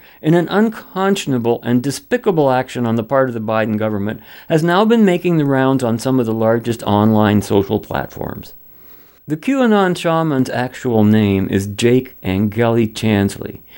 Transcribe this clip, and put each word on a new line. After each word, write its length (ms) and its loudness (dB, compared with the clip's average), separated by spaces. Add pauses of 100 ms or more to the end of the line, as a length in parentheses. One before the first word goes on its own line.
(200)
in 140 2
an 140 2
unconscionable 1120 -2
and 180 0
despicable 720 -2
action 360 -2
on 100 0
the 80 -2
part 240 0
of 60 -6
the 60 -6
Biden 380 -2
government, 420 -4 (280)
has 160 2
now 200 2
been 200 4
making 320 2
the 80 2
rounds 400 2
on 160 -2
some 180 0
of 80 0
the 80 -2
largest 480 0
online 580 2
social 380 0
platforms. 760 -10 (720)
The 80 -4
QAnon 600 2
shaman's 540 0
actual 540 -2
name 460 2
is 180 -2
Jake 560 0
Angeli 640 0
Chansley, 720 -2 (180)